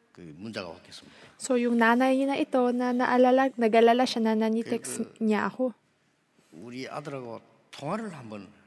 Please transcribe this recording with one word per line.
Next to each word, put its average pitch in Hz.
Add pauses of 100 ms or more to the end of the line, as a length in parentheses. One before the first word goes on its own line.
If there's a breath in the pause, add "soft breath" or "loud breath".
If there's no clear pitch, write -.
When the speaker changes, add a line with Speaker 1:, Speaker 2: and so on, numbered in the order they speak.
(120)
Speaker 1:
그 - (180)
문자가 104
왔겠습니까? -
Speaker 2:
So, -
yung 240
nanay 247
na 277
ito, 254
na 247
naalala, 254
nag-alala 233
siya 240
na 220
nanitext 226
Speaker 1:
그, 226
Speaker 2:
niya 208
ako. 254 (800)
Speaker 1:
"우리 120
아들하고 135 (340)
통화를 196
한번 107 (200)